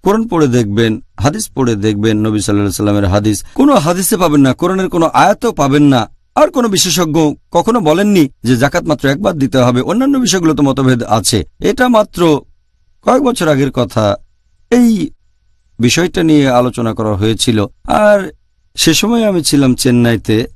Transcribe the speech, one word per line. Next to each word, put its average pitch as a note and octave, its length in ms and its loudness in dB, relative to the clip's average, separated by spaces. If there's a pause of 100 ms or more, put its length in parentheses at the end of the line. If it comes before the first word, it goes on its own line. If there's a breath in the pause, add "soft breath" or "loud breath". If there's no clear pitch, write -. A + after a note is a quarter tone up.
কোরআন A3 240 0
পড়ে D#3+ 200 2
দেখবেন, A2+ 540 0 (180)
হাদিস D#3 300 -4
পড়ে B2 260 -2
দেখবেন, G#2+ 420 -2
নবী G#2+ 220 -2
সাল্লাল্লাহু G2+ 220 -2
আলাইহি G2+ 100 -2
সাল্লামের G#2 340 -2
হাদিস, G#2 380 -2 (120)
কোনো C#4 200 2
হাদিসে F3 420 -2
পাবেন D3+ 240 2
না, C3 120 2
কোরআনের F#3 360 -4
কোনো E3 160 0
আয়াতেও F#3+ 460 0
পাবেন D3 320 0
না। C3 260 2 (260)
আর D#4 160 2
কোনো A#3+ 160 -2
বিশেষজ্ঞ E3 680 0 (180)
কখনো A3+ 280 0
বলেননি F3 500 2 (140)
যে B2 140 2
জাকাত C#3 260 -2
মাত্র C#3+ 260 -2
একবার F#3 240 -2
দিতে C3+ 240 -2
হবে। B2 240 2
অন্যান্য C4 360 0
বিষয়গুলো F#3 360 0
তো D3 100 0
মতভেদ B2+ 400 0
আছে, A2 420 -2 (140)
এটা B3+ 280 0
মাত্র F3 540 0 (600)
কয়েক C4 220 0
বছর A#3+ 240 -2
আগের C#3 240 0
কথা। A2 440 -2 (560)
এই A3+ 380 2 (680)
বিষয়টা E3 440 0
নিয়ে D3+ 260 4
আলোচনা B2 440 -2
করা G#2+ 220 -4
হয়েছিল, G#2+ 500 -2 (180)
আর G#3 480 0 (440)
সে - 180 2
সময় A3+ 340 0
আমি F3+ 160 -2
ছিলাম C3+ 320 2
চেন্নাইতে। A#2 800 0